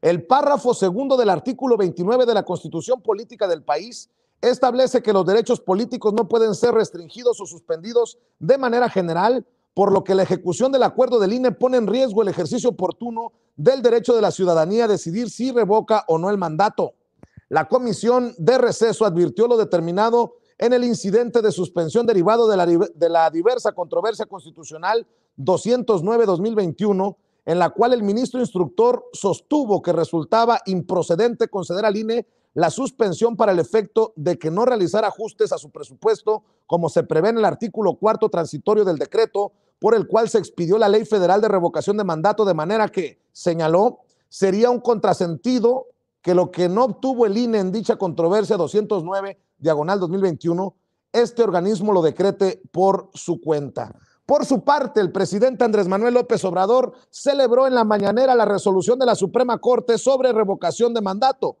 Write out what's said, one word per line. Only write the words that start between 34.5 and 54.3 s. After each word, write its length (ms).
no 140
realizara 420
ajustes 460
a 40
su 120
presupuesto, 760
como 220
se 140
prevé 260
en 80
el 80
artículo 500
cuarto 320
transitorio 560
del 140
decreto 560
por 160
el 120
cual 200
se 120
expidió 380
la 120
Ley 160
Federal 340
de 80
Revocación 480
de 80
Mandato, 400
de 100
manera 360
que, 320
señaló, 680
"sería 440
un 100
contrasentido 1040
que 140
lo 160
que 160
no 160
obtuvo 420
el 120
ine 220
en 120
dicha 240
controversia 600
doscientos 480
nueve 340
diagonal 420
dos 100
mil 120
veintiuno, 520
este 300
organismo 500
lo 80
decrete 600
por 420
su 260
cuenta". 560
Por 200